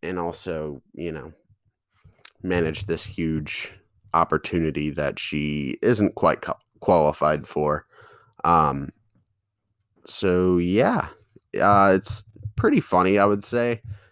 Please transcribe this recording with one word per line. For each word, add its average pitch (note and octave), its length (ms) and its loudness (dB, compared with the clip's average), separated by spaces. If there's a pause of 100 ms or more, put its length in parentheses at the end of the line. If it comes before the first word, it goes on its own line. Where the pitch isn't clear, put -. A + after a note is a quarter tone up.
and F2+ 160 -6
also, D#2+ 640 -6 (100)
you D#2+ 200 -8
know, D2+ 200 -12 (1080)
manage F2 420 -2
this E2 200 -6
huge D#2+ 680 -6 (400)
opportunity D#2+ 800 0
that D2 280 -4
she D2 640 -4
isn't G#2 360 2
quite D#2 260 2
co-, - 160 -8 (220)
qualified D2+ 680 2
for. D2+ 380 -2 (580)
Um, D2 460 2 (1160)
so, F#2 520 2
yeah. G#2 500 0 (500)
Uh, G2 380 6
it's - 280 -6 (320)
pretty A#3+ 240 2
funny, F#2 380 2
I G2+ 60 4
would G2+ 180 2
say. A#2+ 380 -2 (320)